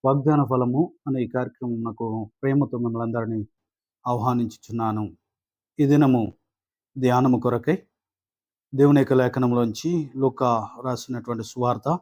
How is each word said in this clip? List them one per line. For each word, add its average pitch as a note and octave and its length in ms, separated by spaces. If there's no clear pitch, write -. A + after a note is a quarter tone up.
వాగ్దాన C#3+ 380
ఫలము B2+ 500
అనే C3 160
ఈ A#2 40
కార్యక్రమం A#2+ 560
నాకు A2+ 480
ప్రేమతో C3+ 360
మిమ్మల్ని A#2 240
అందరినీ A2+ 460
ఆహ్వానించుచున్నాను. A2+ 1040
ఈ D3 60
దినము C3 480
ధ్యానము B2+ 420
కొరకై B2 380
దేవుని C#3+ 260
యొక్క C3 120
లేఖనంలోంచి B2 1000
లూకా B2+ 540
రాసినటువంటి A#2+ 600
సువార్త B2 580